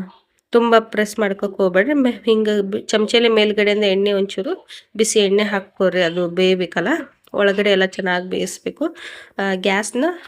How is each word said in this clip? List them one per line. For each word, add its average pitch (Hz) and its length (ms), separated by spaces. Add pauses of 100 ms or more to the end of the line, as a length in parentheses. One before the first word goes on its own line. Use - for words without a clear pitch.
(520)
ತುಂಬಾ 233 280
ಪ್ರೆಸ್ 214 380
ಮಾಡ್ಕೊಕ್ 196 380
ಹೋಗ್ಬೇಡ್ರಿ. 190 360
ಮೆ-, 254 320
ಹಿಂಗ 220 240 (120)
ಬಿ-, 196 220
ಚಮಚೆಲೆ 226 460
ಮೇಲ್ಗಡೆಯಿಂದ 208 560
ಎಣ್ಣೆ 196 280
ಒಂಚೂರು 196 540 (300)
ಬಿಸಿ 220 240
ಎಣ್ಣೆ 202 220
ಹಾಕ್ಕೊರಿ, 190 600
ಅದು 175 260
ಬೇಯಬೇಕಲ್ಲ, 180 600 (460)
ಒಳಗಡೆ 202 360
ಎಲ್ಲ 190 140
ಚೆನ್ನಾಗಿ 185 440
ಬೇಯಿಸ್ಬೇಕು. 185 560 (540)
ಆ, 196 160
ಗ್ಯಾಸ್ನ 196 500 (240)